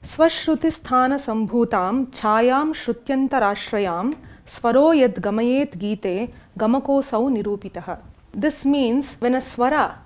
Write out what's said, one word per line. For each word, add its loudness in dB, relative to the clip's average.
Swashruti 0
Sthana 0
Sambhutam 0
Chayam 2
Shrutyanta -2
Rashtrayam -2
Swaro 4
Yad 4
Gamayet -2
Gite -4
Gamako 2
Sau -2
Nirupitaha. -6
This -2
means 2
when 0
a 2
swara 0